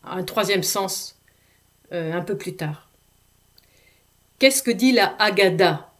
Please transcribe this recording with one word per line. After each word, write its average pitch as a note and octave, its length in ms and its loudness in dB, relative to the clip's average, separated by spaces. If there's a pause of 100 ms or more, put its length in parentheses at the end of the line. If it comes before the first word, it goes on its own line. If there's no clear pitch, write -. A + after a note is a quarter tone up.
à C3 120 -12
un F#3 80 -6
troisième F#3+ 400 -2
sens, - 520 -4 (760)
euh, E3 200 -6
un F3 100 -4
peu F#3+ 140 -4
plus - 200 -10
tard. D3+ 340 -8 (1500)
Qu'est-ce C4+ 240 4
que A#3 80 0
dit A#3+ 220 4
la G3 260 2
Haggadah F#3 800 2